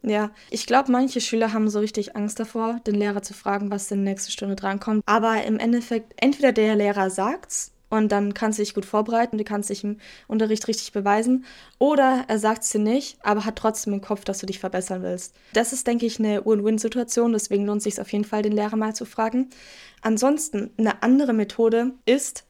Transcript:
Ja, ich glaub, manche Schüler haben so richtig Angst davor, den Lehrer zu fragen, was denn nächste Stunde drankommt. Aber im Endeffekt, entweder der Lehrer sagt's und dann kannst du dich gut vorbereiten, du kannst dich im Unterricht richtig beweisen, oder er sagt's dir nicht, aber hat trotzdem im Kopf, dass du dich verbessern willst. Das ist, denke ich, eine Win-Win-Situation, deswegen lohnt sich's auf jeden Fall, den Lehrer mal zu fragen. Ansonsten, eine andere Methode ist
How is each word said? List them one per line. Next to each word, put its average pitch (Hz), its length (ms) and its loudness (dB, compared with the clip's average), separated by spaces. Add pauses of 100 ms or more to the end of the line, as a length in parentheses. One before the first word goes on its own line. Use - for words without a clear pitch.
Ja, 214 260 0 (200)
ich - 160 -6
glaub, 254 220 4
manche 254 320 2
Schüler 226 320 0
haben 214 160 2
so 208 120 0
richtig 208 340 -4
Angst 208 240 -4
davor, 226 480 -4
den 208 80 0
Lehrer 202 280 0
zu 202 120 -14
fragen, 202 380 -4
was 202 160 -6
denn 196 160 -2
nächste 196 260 -4
Stunde 196 240 -4
drankommt. 202 520 -2
Aber 330 380 2
im 220 140 0
Endeffekt, 233 580 -2
entweder 277 360 4
der 214 240 4
Lehrer 202 340 2
sagt's 214 640 -6 (180)
und 214 220 2
dann 202 220 0
kannst 214 240 -2
du 208 40 0
dich 208 120 -4
gut 202 100 -4
vorbereiten, 226 540 0
du 214 60 -2
kannst 202 260 -4
dich 202 120 -6
im 208 140 -4 (320)
Unterricht 220 400 0
richtig - 240 -4
beweisen, 220 540 2 (320)
oder 262 500 4
er 214 100 0
sagt's 220 320 0
dir 214 100 0
nicht, 240 420 0
aber 208 240 0
hat 220 100 -6
trotzdem 220 380 -2
im 196 80 -4
Kopf, 202 220 -6
dass 196 140 -4
du 185 80 -10
dich 190 140 -8
verbessern 185 420 -6
willst. 180 320 -8 (200)
Das 233 180 0
ist, 262 140 -6
denke 233 200 0
ich, 226 120 -4
eine 214 260 0
Win-Win-Situation, 220 880 0
deswegen 202 340 0
lohnt 208 160 -2
sich's 208 160 -4
auf - 140 -8
jeden 208 140 0
Fall, 214 160 -2
den 214 100 0
Lehrer 208 240 0
mal 214 180 -2
zu 240 120 -8
fragen. 247 420 -2 (540)
Ansonsten, 226 760 0
eine 220 260 0
andere 254 300 4
Methode 226 600 2 (120)
ist - 460 0